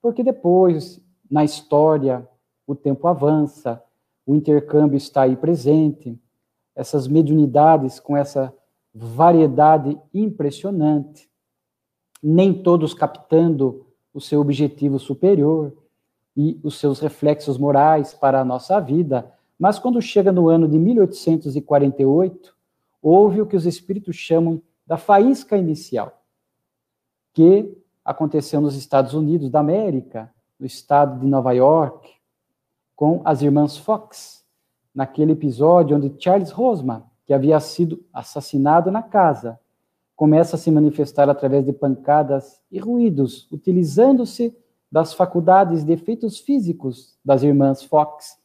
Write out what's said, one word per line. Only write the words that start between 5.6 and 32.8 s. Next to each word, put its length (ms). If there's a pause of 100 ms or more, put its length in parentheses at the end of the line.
essas 320
mediunidades 920
com 160
essa 380 (400)
variedade 1040 (140)
impressionante, 1160 (920)
nem 320
todos 400
captando 920 (280)
o 80
seu 180
objetivo 600
superior 760 (600)
e 260
os 160
seus 200
reflexos 580
morais 560
para 260
a 60
nossa 340
vida, 500 (300)
mas 180
quando 240
chega 300
no 160
ano 200
de 100
mil 240
oitocentos 540
e 60
quarenta 400
e 40
oito, 500 (460)
houve 400
o 40
que 100
os 100
espíritos 500
chamam 460 (240)
da 120
faísca 600
inicial, 640 (1120)
que 420 (300)
aconteceu 560
nos 140
Estados 380
Unidos 360
da 100
América, 720 (280)
no 60
estado 540
de 60
Nova 260
York, 580 (840)